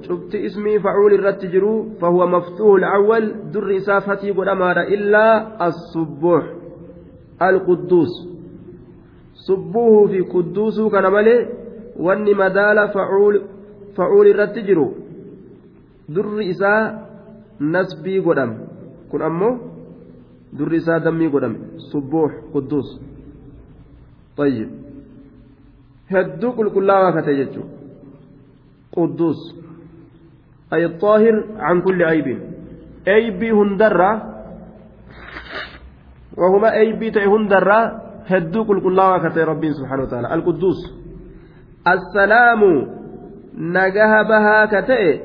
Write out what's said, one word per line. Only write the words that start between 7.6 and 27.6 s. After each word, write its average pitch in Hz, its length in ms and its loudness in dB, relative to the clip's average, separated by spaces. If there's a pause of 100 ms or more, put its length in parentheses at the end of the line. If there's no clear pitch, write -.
Subbuuhuu 202 640 4
fi 190 120 -2 (120)
Qudduusuu 202 580 -2
kana 190 200 2
malee 220 300 4 (580)
wanni 202 360 0
madaala 202 540 2
facuul, 202 520 2 (560)
facuul 196 300 4
irratti 208 360 2
jiru. 175 240 2 (1200)
Durri 208 400 -4
isaa 196 320 0 (800)
nasbii 180 600 -2
godhame. 135 360 0 (540)
Kun 143 120 -6
ammoo 175 320 -2 (1040)
durri 156 180 -2
isaa 165 280 0
dammii 165 260 0
godhame. 131 280 -2 (320)
Subbuux, 147 420 -2 (200)
Qudduus. 135 360 -4 (1500)
Tayyib. 131 340 -2 (1400)
Hedduu 180 460 -2
qulqullaawaa 196 540 2
ka 156 100 -2
ta'e 143 180 0
jechuudha. - 340 -8 (1200)